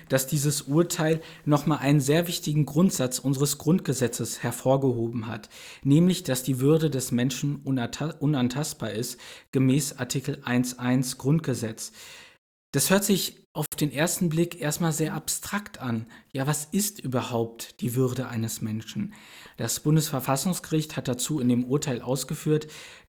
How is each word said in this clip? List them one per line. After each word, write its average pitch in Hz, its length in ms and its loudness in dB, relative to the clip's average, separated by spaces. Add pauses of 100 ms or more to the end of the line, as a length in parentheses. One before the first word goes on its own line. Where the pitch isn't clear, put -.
dass 131 180 0
dieses 143 360 0
Urteil 160 600 2 (220)
nochmal 147 360 2
einen 143 200 4
sehr 151 260 4
wichtigen 151 400 0
Grundsatz 170 540 2
unseres 139 380 0
Grundgesetzes - 840 0
hervorgehoben 120 840 0
hat, 107 220 -10 (340)
nämlich, 170 400 6
dass 127 180 0
die 127 200 -2
Würde 156 280 4
des 131 220 -4
Menschen 143 540 0
unata-, 135 540 -2
unantastbar 131 720 0
ist, 117 280 -6 (320)
gemäß 131 460 2
Artikel 135 480 -4
eins 123 340 0
eins 127 380 0
Grundgesetz. 123 760 0 (800)
Das - 200 2
hört 202 120 6
sich 196 320 0 (180)
auf 151 120 -2 (140)
den 151 120 2
ersten 170 380 0
Blick 170 320 0
erstmal 151 320 0
sehr 156 220 -2
abstrakt - 640 -6
an. 117 240 -4 (260)
Ja, 135 140 -2
was 147 260 -2
ist - 280 -2
überhaupt 117 800 -4
die 117 140 -2
Würde 127 320 0
eines 113 340 -4
Menschen? - 540 -6 (420)
Das - 220 -4
Bundesverfassungsgericht 151 1160 0
hat 135 120 -4
dazu 135 320 -2
in 123 100 2
dem 123 160 2
Urteil 127 360 -2
ausgeführt, 151 640 -2 (420)